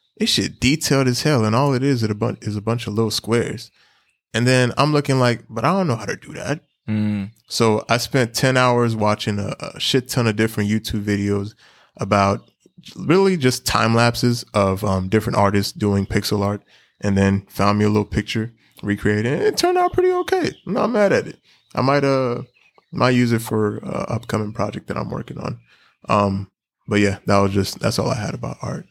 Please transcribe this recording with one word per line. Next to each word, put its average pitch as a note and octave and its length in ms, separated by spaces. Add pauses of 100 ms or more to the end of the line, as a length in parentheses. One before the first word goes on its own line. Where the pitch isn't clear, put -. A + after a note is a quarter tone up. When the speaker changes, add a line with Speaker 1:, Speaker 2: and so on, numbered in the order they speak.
(180)
Speaker 1:
this - 120
shit - 300
detailed C3+ 480
as B2 140
hell, C#3 220
and A2 120
all C#3 180
it B2 80
is, C3+ 220
it G#2+ 80
a - 20
bun-, A2 260
is G#2 140
a G#2 80
bunch A#2 240
of G#2 80
little A2 160
squares." - 640 (600)
And A#2 140
then B2+ 320
I'm D3+ 140
looking C#3+ 260
like, A#2+ 320
"But A2 140
I D#3 80
don't F#3 160
know A#2 80
how - 80
to - 100
do - 200
that." G#2+ 260 (280)
Speaker 2:
Mm. G#2+ 440 (160)
Speaker 1:
So A2 400
I A#2 80
spent A#2+ 380
ten C3 220
hours A#2+ 380
watching G#2 460
a, G2+ 180
a - 220
shit - 280
ton A#2 200
of G#2+ 80
different A2 340
YouTube G#2+ 320
videos G2+ 520 (420)
about G2+ 520 (480)
really F#3+ 400
just B2+ 300
time A2+ 280
lapses A#2 500 (100)
of, G2 300
um, F#2+ 240
different G2+ 280
artists G2+ 360
doing G2 340
pixel G#2 400
art, G2+ 160 (380)
and G2+ 180
then G2 300
found G2+ 300
me G#2 60
a G#2 40
little G#2 160
picture, A2 480 (320)
recreated, G#2 420
and C#3+ 160
it - 140
turned F4+ 200
out F4+ 160
pretty F4+ 200
okay. F4+ 400 (120)
I'm F3+ 100
not A3+ 160
mad G#3 220
at G2+ 140
it. - 120 (360)
I C3+ 80
might, C#3 220
uh, C3 380 (500)
might B2 180
use B2 220
it A2+ 100
for A2 360
a G2+ 360
upcoming G#2+ 380
project - 340
that - 100
I'm - 140
working - 280
on. - 200 (500)
Um, G2 420 (360)
but G#2 140
yeah, G2 260
that G2+ 120
was G2 140
just, G2 280
that's - 180
all - 120
I - 40
had - 180
about - 300
art. - 280